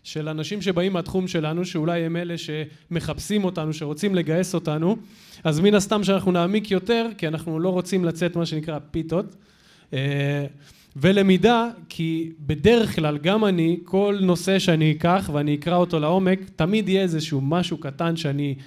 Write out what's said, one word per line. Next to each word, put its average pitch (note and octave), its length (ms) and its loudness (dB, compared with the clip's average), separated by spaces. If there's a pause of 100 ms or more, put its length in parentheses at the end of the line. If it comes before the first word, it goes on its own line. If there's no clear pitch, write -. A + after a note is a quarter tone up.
של D#3 240 -8
אנשים D#3 340 -6
שבאים F#3 300 0
מהתחום F#3 360 -2
שלנו, E3 360 -2
שאולי E3+ 360 -2
הם E3 160 -2
אלה E3+ 220 -4
שמחפשים D#3 1080 -4
אותנו, E3+ 280 -2
שרוצים D3+ 420 -2
לגייס F3 400 0
אותנו. D#3+ 420 0 (480)
אז D#3 160 2
מן G#3 140 6
הסתם G#3 300 2
שאנחנו F#3+ 280 2
נעמיק F#3+ 380 0
יותר, A3+ 360 0 (120)
כי E3 100 -4
אנחנו D#3+ 320 -4
לא F3+ 80 0
רוצים F3+ 360 0
לצאת, E3 320 -2
מה E3+ 100 0
שנקרא, D#3 320 -6 (120)
פיתות. D#3+ 460 -4 (560)
אה, C#3+ 540 -2 (500)
ולמידה, G3 720 4 (200)
כי E3 520 -4
בדרך E3+ 540 2
כלל, D3+ 240 0
גם G3 260 2
אני, E3+ 400 2
כל G3+ 360 0
נושא F#3 380 2
שאני D#3 340 4
אקח F3 400 2
ואני D3 220 0
אקרא E3+ 220 0
אותו F3 240 2
לעומק, F#3 400 2 (160)
תמיד F#3+ 320 0
יהיה F#3+ 140 2
איזשהו D#3+ 380 -2
משהו E3 380 -2
קטן E3 380 -4
שאני C#3+ 380 -2 (120)